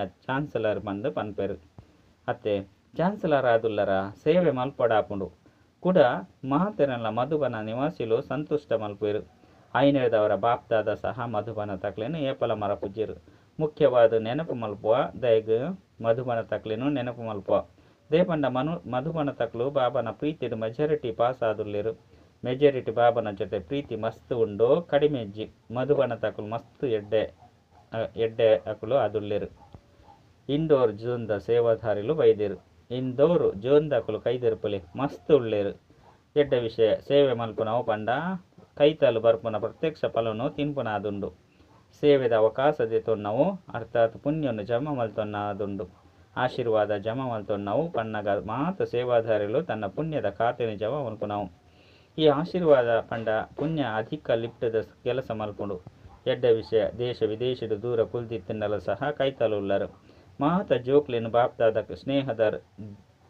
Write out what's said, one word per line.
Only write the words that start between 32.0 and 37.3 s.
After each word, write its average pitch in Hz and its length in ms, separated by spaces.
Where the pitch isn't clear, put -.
ಬೈದೆರು. 104 400
ಇಂದೋರ್ 131 640
ಜೋನ್ದ 139 380
ಅಕುಲು 110 280
ಕೈದಿರುಪುಲೆ 113 600
ಮಸ್ತ್ 135 360
ಉಳ್ಳೇರು. 107 500
ಎಡ್ಡ 139 180
ವಿಷಯ, 113 420
ಸೇವೆ 139 380